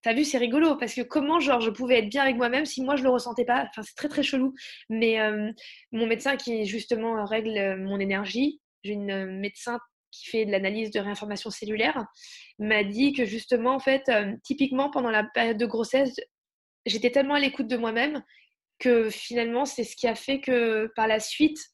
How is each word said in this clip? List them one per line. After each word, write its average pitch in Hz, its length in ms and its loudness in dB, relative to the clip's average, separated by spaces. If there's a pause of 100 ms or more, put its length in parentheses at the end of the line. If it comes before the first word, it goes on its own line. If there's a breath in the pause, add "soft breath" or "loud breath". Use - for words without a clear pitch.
T'as 339 120 2
vu, 294 100 4
c'est 294 140 0
rigolo 277 380 4
parce 240 180 -4
que 247 80 -4
comment, 302 360 0
genre, 262 220 4
je 226 100 2
pouvais 247 300 2
être 208 80 -8
bien 277 140 0
avec 269 140 4
moi-même 247 300 0
si 262 160 -6
moi, 277 140 0
je 254 80 -2
le 262 60 6
ressentais 240 340 0
pas. 247 260 2
Enfin, 220 140 -12
c'est - 100 -18
très, - 140 -6
très 294 160 0
chelou. 262 280 0 (360 loud breath)
Mais, 220 320 2
euh, 214 320 0 (400 loud breath)
mon 226 160 0
médecin 247 280 0
qui, 226 300 -4
justement, 220 580 -2
règle, 220 320 -2
euh, 196 200 0
mon 196 240 -4
énergie, 202 600 -2 (220)
j'ai 208 120 -6
une, 202 180 -6
euh, 196 140 -4
médecin 202 520 -6 (320)
qui - 200 -20
fait 220 160 0
de 208 40 -4
l'analyse 202 400 0
de 214 100 -2
réinformation 202 500 -6
cellulaire, 214 560 -2 (520 loud breath)
m'a 208 260 2
dit 240 280 2
que 254 140 0
justement, 233 480 0
en 262 60 -2
fait, 269 280 2
euh, 208 240 2 (120)
typiquement 269 460 0
pendant 247 200 0
la 214 140 2
période 226 340 0
de 240 80 2
grossesse, 247 480 0 (720)
j'étais 226 240 2
tellement 277 240 2
à 285 60 4
l'écoute 269 280 0
de 247 80 0
moi-même 233 460 -2 (560 soft breath)
que 226 320 4
finalement, 233 560 -2
c'est - 180 -4
ce - 100 -10
qui - 120 -2
a 226 80 2
fait 269 260 -4
que 226 560 0
par 220 100 2
la 220 140 2
suite 302 380 2 (160)